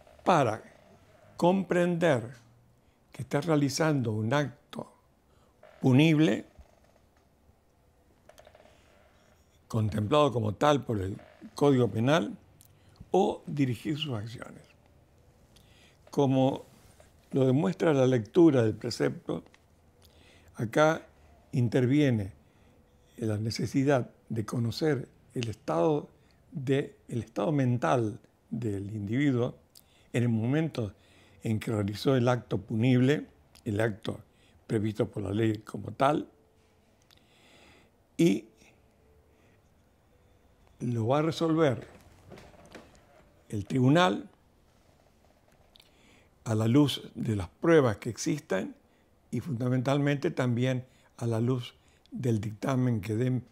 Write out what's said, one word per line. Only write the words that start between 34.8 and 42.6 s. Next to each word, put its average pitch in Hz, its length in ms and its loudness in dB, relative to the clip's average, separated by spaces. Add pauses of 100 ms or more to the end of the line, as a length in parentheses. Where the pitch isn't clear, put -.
por 110 140 -10
la 95 80 -6
ley 107 280 0
como 107 340 -14
tal, 135 360 0 (1900)
y - 300 2 (2250)
lo 117 260 -2
va 131 120 2
a 151 40 0
resolver 160 640 0 (1600)